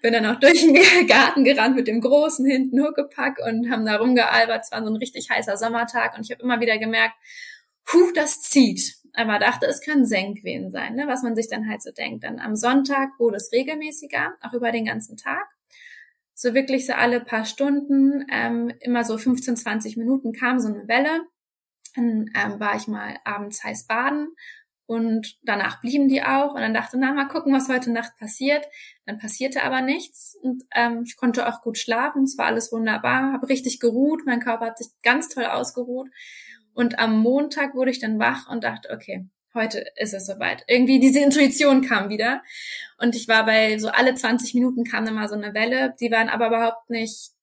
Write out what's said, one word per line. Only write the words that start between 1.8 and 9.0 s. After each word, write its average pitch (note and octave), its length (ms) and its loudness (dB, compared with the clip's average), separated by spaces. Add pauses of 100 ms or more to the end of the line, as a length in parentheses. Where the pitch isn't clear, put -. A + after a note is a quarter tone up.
dem A3 140 -2
Großen C#4 460 4
hinten C4 360 2
Huckepack C#4+ 640 -4
und A#3 240 -2
haben A3 140 -2
da G#3+ 120 0
rumgealbert. A3+ 680 2
Es - 80 -4
war A3 100 -6
so G#3+ 80 -6
ein A3 60 -2
richtig - 340 -8
heißer A3 260 -2
Sommertag A#3 600 -2
und A3 80 -10
ich - 80 -12
habe - 100 -14
immer A#3+ 180 0
wieder A3+ 180 0
gemerkt, A3 360 -2 (720)
„Puh, F4 300 6
das D4+ 280 4
zieht.“ G3+ 540 4 (160)